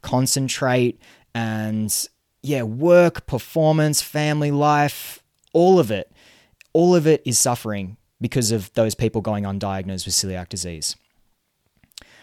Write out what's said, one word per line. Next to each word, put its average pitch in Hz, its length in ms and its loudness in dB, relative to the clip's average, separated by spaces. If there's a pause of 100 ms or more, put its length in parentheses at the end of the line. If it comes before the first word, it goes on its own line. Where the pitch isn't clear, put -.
concentrate, 127 960 0 (320)
and, 110 760 -4 (360)
yeah, 147 180 -2
work, 160 640 2
performance, 151 720 0
family 151 520 -2
life, 147 720 0 (300)
all 180 260 6
of 117 100 2
it. 101 220 -6 (600)
All 175 240 4
of 156 120 4
it 156 180 4
is 120 140 0
suffering 107 580 -4 (240)
because 117 300 0
of 104 240 -4
those 110 180 2
people 110 280 -2
going 104 220 -4
undiagnosed 98 640 -6
with 92 80 -6
celiac 90 360 -4
disease. 85 460 -10 (1300)